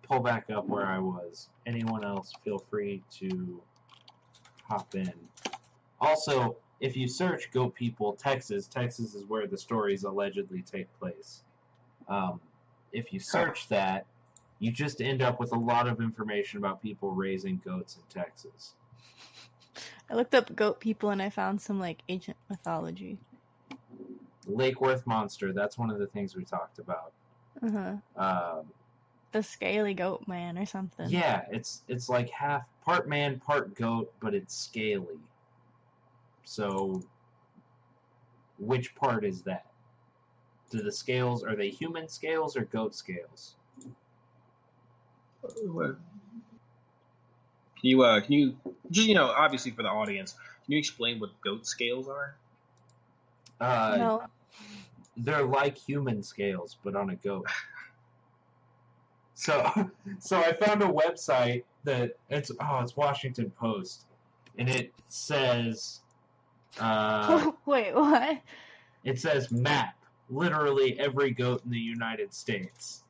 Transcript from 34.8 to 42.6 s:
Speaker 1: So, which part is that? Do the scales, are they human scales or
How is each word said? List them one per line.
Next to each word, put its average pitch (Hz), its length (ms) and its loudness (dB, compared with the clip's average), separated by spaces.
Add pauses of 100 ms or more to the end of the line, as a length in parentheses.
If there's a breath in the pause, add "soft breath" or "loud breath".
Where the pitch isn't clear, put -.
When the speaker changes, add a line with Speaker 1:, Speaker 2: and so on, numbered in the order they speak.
Speaker 1:
So, 98 580 -2 (1600)
which 120 360 -2
part 117 300 0
is 92 180 -2
that? 92 240 -6 (1040)
Do 113 100 -4
the 104 120 -4
scales, 127 520 0
are 110 120 -2
they 101 120 0
human 160 400 -8
scales 160 480 -2
or 117 80 -2